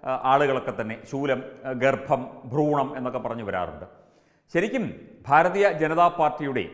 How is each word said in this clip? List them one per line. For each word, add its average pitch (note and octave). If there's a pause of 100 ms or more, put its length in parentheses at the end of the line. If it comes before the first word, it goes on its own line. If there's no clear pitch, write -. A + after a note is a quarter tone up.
ആ, C3 (180)
ആളുകളൊക്കെ C3+
തന്നെ A2 (140)
ശൂലം, C3+ (260)
ആ, C3 (100)
ഗർഭം, C3+ (300)
ഭ്രൂണം D3 (100)
എന്നൊക്കെ B2+
പറഞ്ഞു A#2
വരാറുണ്ട്. F2+ (680)
ശരിക്കും A#3+ (440)
ഭാരതീയ F3+ (160)
ജനതാ E3 (100)
പാർട്ടിയുടെ C#3